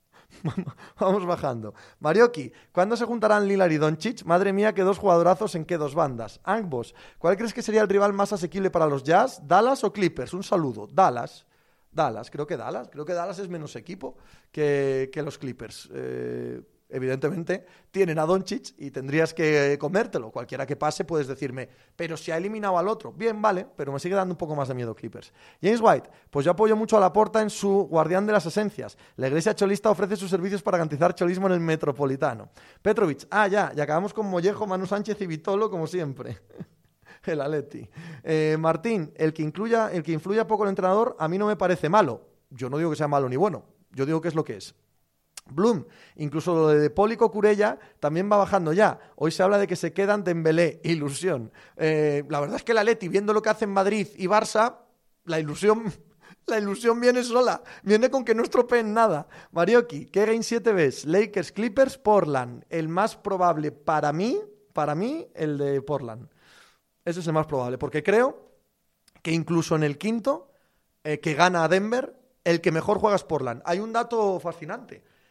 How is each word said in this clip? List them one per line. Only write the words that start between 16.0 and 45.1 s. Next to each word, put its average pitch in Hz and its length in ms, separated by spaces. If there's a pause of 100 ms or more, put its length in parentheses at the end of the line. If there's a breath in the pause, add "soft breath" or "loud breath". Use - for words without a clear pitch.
evidentemente, 147 800 (240 soft breath)
tienen 175 280
a 156 80
Doncic 190 520
y 139 120
tendrías 139 440
que 147 460
comértelo. 151 500
Cualquiera 127 360
que 139 100
pase 151 280
puedes 151 220
decirme, 131 420 (280 soft breath)
"Pero 165 200
si - 140
ha 160 60
eliminado 196 420
al 170 80
otro". 214 260
Bien, 214 280
vale, 202 340
pero 139 180
me 139 60
sigue 175 160
dando 185 200
un 147 40
poco 156 160
más 143 140
de 131 60
miedo 117 200
Clippers. - 380 (280 soft breath)
James 220 200
White, 190 300 (200 soft breath)
pues 143 140
yo 175 80
apoyo 214 240
mucho 220 220
a - 20
Laporta 196 400
en 214 100
su 196 380
guardián 165 380
de 214 80
las 185 100
esencias. 170 540 (180 soft breath)
La 131 120
iglesia 165 260
cholista 202 360
ofrece 196 260
sus 185 140
servicios 190 320
para 190 140
garantizar 160 380
cholismo 185 320
en 185 80
el 175 60
Metropolitano. 143 920 (320 loud breath)
Petrovic, 202 480
ah, 202 180
ya, 180 260
y 143 60
acabamos 156 320
con 214 140
Mollejo, 190 400
Manu 185 200
Sánchez 208 360
y 190 40
Vitolo, 196 440
como 165 160
siempre. 139 540 (160)
<laughs> - 680
El 160 160
Atleti. 147 500 (320 loud breath)
Eh, 156 340
Martín, 160 600
el 156 160
que 156 100
incluya, 214 480
el 170 140
que 165 80
influya 196 340
poco 214 160
el 202 60
entrenador, 196 500
a 156 80
mí 170 100
no 208 120
me 214 80
parece 180 320
malo. 165 400 (220)
Yo 123 200
no 143 80
digo 165 120
que 151 60
sea 147 120
malo 139 200
ni 123 60
bueno, 156 300 (260)
yo 131 160
digo 160 140
que 170 80
es 151 80
lo 156 80
que 107 140
es. - 180 (720)